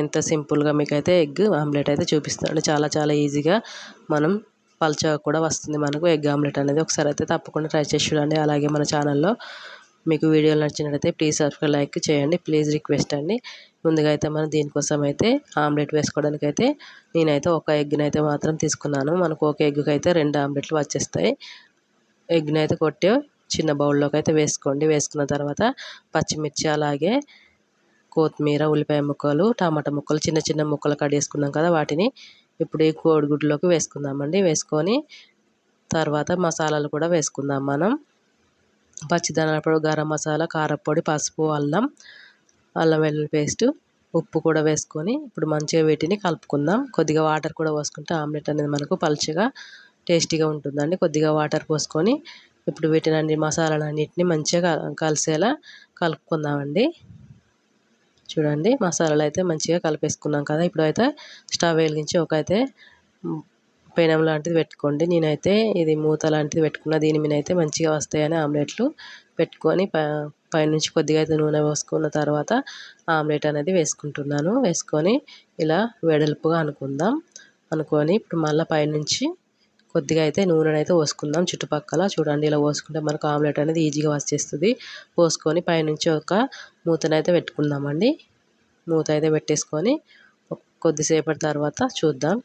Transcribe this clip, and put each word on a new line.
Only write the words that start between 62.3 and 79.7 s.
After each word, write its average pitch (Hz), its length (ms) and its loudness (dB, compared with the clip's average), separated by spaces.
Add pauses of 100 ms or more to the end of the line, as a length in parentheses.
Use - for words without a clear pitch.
అయితే 175 180 0 (1400)
పెనం 160 320 4
లాంటిది 156 320 -2
పెట్టుకోండి. 147 540 0
నేనైతే 160 400 2 (280)
ఇది 156 220 2
మూత 156 180 2 (120)
లాంటిది 151 320 0
పెట్టుకున్నా. 151 400 -2
దీని 156 180 2
మీద 151 160 0
అయితే 147 120 -2 (100)
మంచిగా 156 360 0
వస్తాయని 151 460 0
ఆమ్లెట్లు 147 420 -2 (540)
పెట్టుకొని 165 460 0 (100)
ప-, 151 340 -2 (240)
పైనుంచి 156 420 2
కొద్దిగా 156 280 2
అయితే 156 180 0
నూనె 151 260 2
పోసుకున్న 151 380 -2 (140)
తర్వాత 147 320 0 (640)
ఆమ్లెట్ 151 340 0
అనేది 147 280 -2
వేసుకుంటున్నాను. 147 760 -2 (140)
వేసుకొని 165 480 0 (500)
ఇలా 160 160 2 (280)
వెడల్పుగా 156 540 2
అనుకుందాం. 143 500 -2 (600)
అనుకొని 151 480 0
ఇప్పుడు - 260 -4
మళ్ళీ 151 260 0
పైనుంచి 151 500 -2 (720)